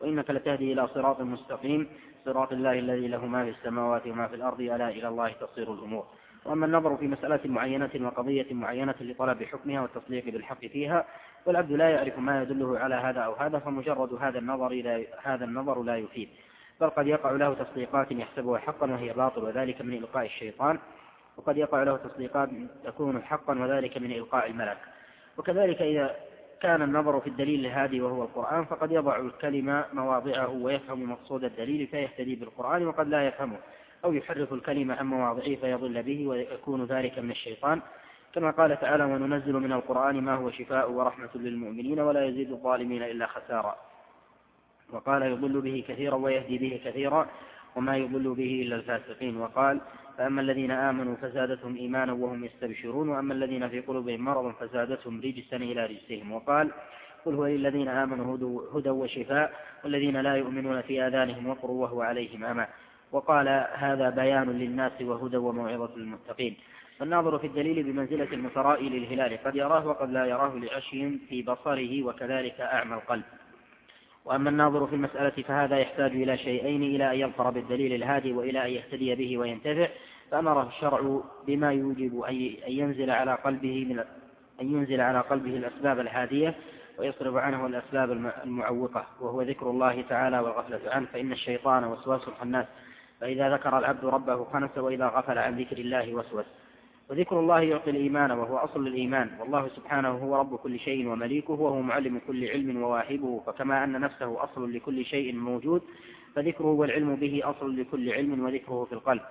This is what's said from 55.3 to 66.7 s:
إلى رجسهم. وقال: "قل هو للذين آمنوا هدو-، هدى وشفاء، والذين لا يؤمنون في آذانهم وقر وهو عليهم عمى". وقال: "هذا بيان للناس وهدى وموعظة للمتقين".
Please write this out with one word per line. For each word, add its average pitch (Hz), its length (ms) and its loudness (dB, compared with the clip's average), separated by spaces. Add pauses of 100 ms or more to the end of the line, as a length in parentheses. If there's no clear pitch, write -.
إلى 120 300 -2
رجسهم. 104 460 -10
وقال: 143 380 2 (540)
"قل 156 100 0
هو 143 120 0
للذين 139 420 2
آمنوا 127 480 -2
هدو-، 123 400 -4
هدى 135 140 0
وشفاء، 135 640 0 (320)
والذين 143 360 2
لا 139 140 4
يؤمنون 131 480 0
في 131 240 0
آذانهم 123 400 2
وقر 127 240 -4
وهو 120 320 0
عليهم 117 420 -2
عمى". 117 220 -2 (460)
وقال: 139 640 6
"هذا 135 360 4
بيان 131 400 4
للناس 123 420 0 (100)
وهدى 123 340 -2
وموعظة 117 600 -2
للمتقين". 110 600 -6 (420)